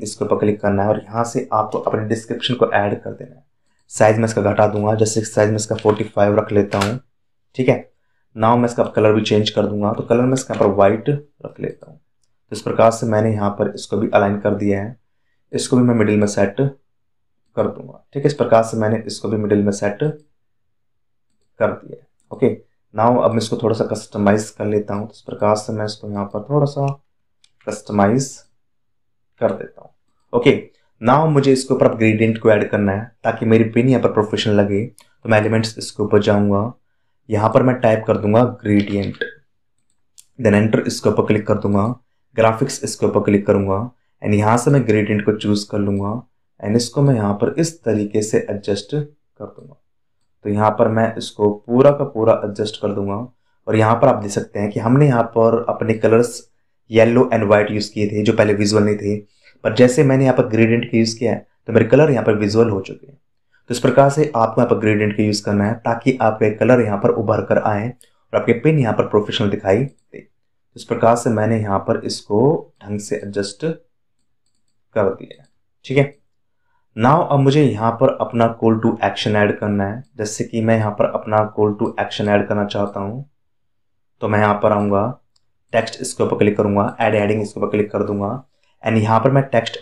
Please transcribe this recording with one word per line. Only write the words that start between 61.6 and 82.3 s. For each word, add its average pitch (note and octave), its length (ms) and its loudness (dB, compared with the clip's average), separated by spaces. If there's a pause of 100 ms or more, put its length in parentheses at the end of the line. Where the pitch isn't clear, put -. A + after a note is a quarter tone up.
तो A#2 60 -6
मेरे A2 140 4
कलर C#3+ 240 4
यहाँ A2 140 0
पर A2 120 2
विजुअल G#2+ 340 2
हो F#2+ 100 -2
चुके - 260 -16
हैं। - 100 -20 (540)
तो A#2+ 40 -4
इस - 60 -6
प्रकार C3+ 300 4
से D3+ 260 0
आपको A2+ 240 2
यहाँ A#2+ 100 2
पर G#2 80 2
ग्रेडियंट G#2 380 0
का G#2+ 60 0
यूज़ G#2+ 220 -2
करना G2+ 200 0
है A2 160 -2
ताकि A#2 420 -2
आपके G#2+ 320 2
कलर A#2+ 260 4
यहाँ G#2 180 -2
पर A#2 140 2
उभर G#2+ 320 -2
कर G#2 200 0
आए G#2+ 240 -2
और - 520 -8
आपके B2+ 200 0
पिन D#3 180 2
यहाँ A2 160 0
पर - 140 0
प्रोफेशनल G#2 420 0
दिखाई G2+ 280 0
दे। - 400 -8
तो - 580 -20
इस - 80 -18
प्रकार A#2 320 2
से A#2+ 140 -2
मैंने A2 300 0
यहाँ G2 180 -2
पर - 260 -2
इसको G#2+ 380 -2 (400)
ढंग G#2 180 -8
से - 160 -6
एडजस्ट G2+ 480 -8 (1300)
कर G2+ 160 0
दिया - 300 -14
है। - 80 -20 (360)
ठीक C3 140 -2
है, C#3+ 160 0 (800)
now B2+ 280 4
अब C#3 160 2
मुझे C#3 240 4
यहाँ A2+ 280 0
पर B2+ 280 0
अपना A#2 260 0 (120)
call A2+ 220 2
to A2+ 100 2 (140)
action G#2+ 320 -2
ऐड G#2 220 2
करना G2+ 280 -2
है। A#2 160 -8 (140)
जैसे G#2+ 280 -6
कि A2+ 160 -4
मैं A2+ 160 2
यहाँ G#2+ 160 0
पर - 200 0
अपना G#2+ 240 -4 (180)
call G#2+ 220 0
to G#2+ 120 -2 (120)
action G#2 280 -4
ऐड G#2 200 2